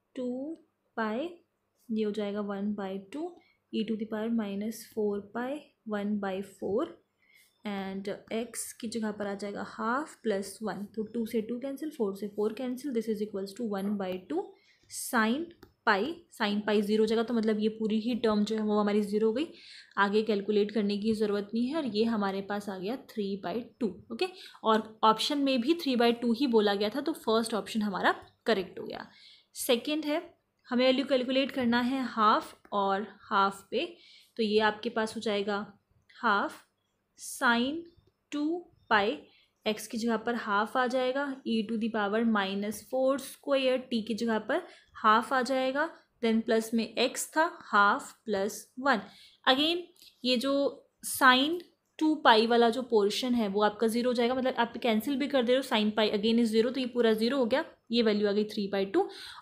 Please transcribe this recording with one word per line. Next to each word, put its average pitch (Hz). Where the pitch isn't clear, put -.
टू 262
पाई, 226
ये 220
हो 208
जाएगा 208
वन 202
बाई 196
टू, 330
e 220
to 214
the 214
power 220
minus 214
four 208
pi 247
one 208
by 196
four 220
and 196
x 233
की 247
जगह 220
पर 208
आ 202
जाएगा 202
हाफ 240
प्लस 202
वन, 196
तो 220
टू 226
से 226
टू 233
कैंसिल, 277
फ़ोर 202
से 208
फ़ोर 208
कैंसिल, 254
this 226
is 208
equals 196
to 240
one 202
by 185
two 339
sin 233
पाई, 220
sin 208
पाई 214
ज़ीरो 214
जगह, 226
तो 233
मतलब 220
ये 214
पूरी 220
ही 233
टर्म 214
जो 220
है 214
वो 214
हमारी 208
ज़ीरो 208
हो 220
गई, 277
आगे 202
कैलकुलेट 208
करने 202
की 214
ज़रूरत 208
नहीं 233
है। 285
और 320
ये 208
हमारे 202
पास 202
आ 190
गया 190
थ्री 202
बाई 185
टू। 233
ओके, 349
और 220
ऑप्शन 220
में 269
भी 269
थ्री 277
बाई 240
टू 240
ही 269
बोला 214
गया 202
था, 247
तो 302
फर्स्ट 226
ऑप्शन 208
हमारा 208
करेक्ट 190
हो -
गया। -
सेकेंड 302
है, 302
हमें 247
वैल्यू 262
कैलकुलेट 262
करना 240
है 262
हाफ 226
और 196
हाफ 196
पे, 269
तो 233
ये 214
आपके 214
पास 220
हो 226
जाएगा 208
हाफ 226
sin 247
टू 302
पाई 220
एक्स 214
की 247
जगह 226
पर 233
हाफ 214
आ 254
जाएगा, 254
e 226
to 233
the 220
power 208
minus 202
four 262
square, 269
टी 226
की 226
जगह 220
पर 285
हाफ 226
आ 262
जाएगा, 262
then 226
प्लस 226
में 226
एक्स 262
था, 339
हाफ 214
प्लस 202
वन। 254
Again, 302
ये 254
जो 277
sine 277
टू 311
पाई 226
वाला 233
जो 240
पोर्शन 233
है, 226
वो 202
आपका 208
ज़ीरो 233
हो 254
जाएगा, 240
मतलब 254
आप 233
कैंसिल 233
भी 269
कर 262
दे 240
रहे 269
हो, 269
sine 214
pi 214
again 226
is 214
zero, 233
तो 277
ये 254
पूरा 233
ज़ीरो 233
हो 254
गया, 269
ये 233
वैल्यू 208
आ -
गई 214
three 214
by 196
two। 359